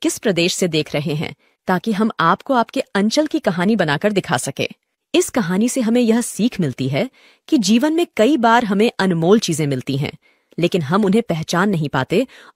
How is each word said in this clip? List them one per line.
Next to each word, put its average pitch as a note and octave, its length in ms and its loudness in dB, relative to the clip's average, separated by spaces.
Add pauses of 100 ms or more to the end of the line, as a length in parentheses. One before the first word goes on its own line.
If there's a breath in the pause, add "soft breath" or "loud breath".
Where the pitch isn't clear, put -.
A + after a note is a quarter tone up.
किस D#4+ 160 -2
प्रदेश F3 360 0
से F#3 140 -2
देख D3+ 260 -2
रहे D3 200 -4
हैं, - 200 -6 (320)
ताकि G#3 260 0
हम G#3+ 180 0 (100)
आपको F3+ 340 0
आपके A#3+ 260 0
अंचल A3 460 0
की D#4 120 -4
कहानी F#3+ 380 0
बनाकर F3 360 0
दिखा F#3 240 0
सके। - 320 -6 (460)
इस F4 160 0
कहानी G3 380 0
से C4+ 120 -4
हमें A#3 200 2
यह A#3 200 2
सीख A3+ 400 -2
मिलती C3+ 280 -2
है D3+ 220 -2 (380 soft breath)
कि D#4 100 2
जीवन A#3 340 2
में E4 140 0 (100)
कई C4 200 4
बार A#3 280 4
हमें G3+ 340 2
अनमोल F#3 400 2
चीजें D#3+ 280 -2
मिलती C3+ 300 -4
हैं, C#3+ 160 -4 (460 soft breath)
लेकिन F3 240 0
हम F3+ 220 0
उन्हें G3 180 2
पहचान E3+ 460 -2
नहीं D#3 200 -2
पाते E3 380 -2 (300 loud breath)